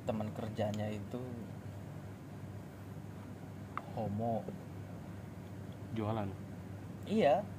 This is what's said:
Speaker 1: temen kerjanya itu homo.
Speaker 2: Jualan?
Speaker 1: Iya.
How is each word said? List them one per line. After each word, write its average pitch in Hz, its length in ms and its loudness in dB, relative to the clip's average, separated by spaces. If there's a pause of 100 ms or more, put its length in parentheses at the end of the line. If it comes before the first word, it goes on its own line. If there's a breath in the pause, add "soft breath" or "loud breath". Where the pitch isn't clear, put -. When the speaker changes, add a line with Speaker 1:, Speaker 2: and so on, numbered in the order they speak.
Speaker 1:
temen 110 300 4
kerjanya 107 560 2
itu 107 320 -2 (2750)
homo. 110 480 4 (1500)
Speaker 2:
Jualan? 110 320 4 (800)
Speaker 1:
Iya. 185 400 8 (140)